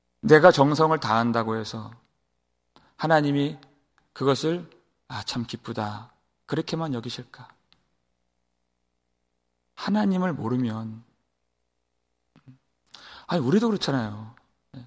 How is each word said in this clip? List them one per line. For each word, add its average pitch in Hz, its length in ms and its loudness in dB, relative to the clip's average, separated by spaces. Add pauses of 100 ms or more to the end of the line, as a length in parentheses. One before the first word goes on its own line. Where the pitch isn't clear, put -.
(200)
내가 151 300 8
정성을 151 480 4
다한다고 113 580 0
해서 110 360 -10 (1040)
하나님이 147 640 2 (560)
그것을 156 560 0 (380)
"아, 107 160 -10
참 120 200 -6
기쁘다." 110 680 -10 (340)
그렇게만 160 480 -4
여기실까? 120 540 -12 (2250)
하나님을 190 580 0
모르면, 110 720 -4 (2250)
아니, 170 140 -2
우리도 196 280 2
그렇잖아요. 113 680 -4 (520)